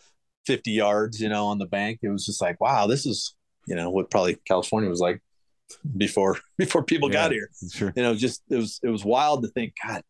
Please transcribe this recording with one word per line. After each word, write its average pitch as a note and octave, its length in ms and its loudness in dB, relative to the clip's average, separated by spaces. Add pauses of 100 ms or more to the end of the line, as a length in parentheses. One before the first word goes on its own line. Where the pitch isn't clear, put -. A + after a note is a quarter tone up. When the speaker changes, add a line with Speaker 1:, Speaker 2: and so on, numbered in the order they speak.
(460)
Speaker 1:
fifty B2 260 -2
yards, G#2+ 480 2
you A2 80 0
know, G#2 180 0
on G#2 120 -2
the G2 80 -4
bank. G#2 360 -4
It G#2+ 60 -2
was G2+ 160 -2
just - 160 -6
like, F2+ 200 -2
"Wow, A2+ 260 2
this C3 200 0
is," - 280 -4 (320)
you - 80 -4
know, E2+ 160 -4
what F#2+ 200 0
probably F2+ 260 2 (100)
California F#2+ 420 0
was F2 120 -2
like F2+ 200 0 (760)
before, G2 420 2 (100)
<laughs> - 100 -20
before - 240 2
people D3 260 2
got D3+ 220 2
Speaker 2:
Yeah, A#2+ 60 0
Speaker 1:
here. G#2 140 -8 (220)
Speaker 2:
sure. G2 240 -2
Speaker 1:
You B2 60 2
know, A#2+ 120 4
just, A2+ 360 -2
it C#3 60 0
was, A2+ 260 -2
it B2 60 0
was G#2 160 -2
wild C3 380 2
to G#2+ 60 -4
think, A2+ 260 -6 (120)
"God, G#2+ 240 -6